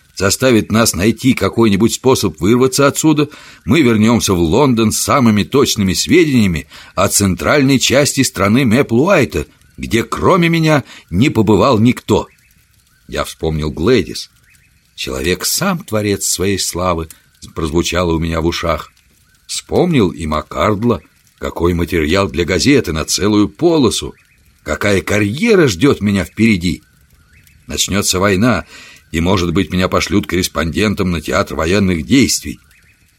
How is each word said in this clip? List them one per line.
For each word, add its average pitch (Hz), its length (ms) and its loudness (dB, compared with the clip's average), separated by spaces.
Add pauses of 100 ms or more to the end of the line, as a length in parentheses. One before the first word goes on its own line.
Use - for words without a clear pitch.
(160)
заставит 101 560 0
нас 110 220 2
найти 113 400 0
какой-нибудь 107 600 2
способ 120 460 0
вырваться 127 480 2
отсюда, 147 420 0 (360)
мы 147 160 2
вернемся 110 520 2
в 87 60 0
Лондон 110 520 2
с - 80 -4
самыми 110 440 2
точными 104 500 0
сведениями 110 760 2 (280)
о 98 140 0
центральной 120 680 2
части 135 420 0
страны 110 440 0
Мэплуайта, 123 840 0 (340)
где 101 220 -2
кроме 170 440 2
меня 160 360 2 (260)
не 90 200 2
побывал 110 500 2
никто. 110 480 0 (800)
Я 71 160 -6
вспомнил 78 480 -4
Глэдис. 87 580 -2 (680)
"Человек 67 500 -4
сам 180 340 -2
творец 104 460 -4
своей 95 340 -2
славы", 85 500 -4 (460)
прозвучало 82 580 -2
у 80 60 -2
меня 82 220 -4
в 78 40 -2
ушах. 82 480 -4 (540)
Вспомнил 127 640 0
и 78 180 -10
Маккардла. 92 720 -2 (380)
Какой 85 340 -2
материал 85 560 -2
для 80 160 -4
газеты 92 480 0
на 76 100 -4
целую 104 460 0
полосу! 123 640 0 (480)
Какая 92 400 -2
карьера 143 640 2
ждет 110 320 2
меня 98 240 0
впереди! 92 600 0 (840)
Начнется - 540 -2
война, 98 460 0 (460)
и, 78 80 -2
может 87 320 0
быть, 90 200 -2
меня 92 160 0
пошлют 92 400 -2
корреспондентом 92 800 -2
на 85 120 -4
театр 92 340 -2
военных 87 500 0
действий. - 540 0 (600)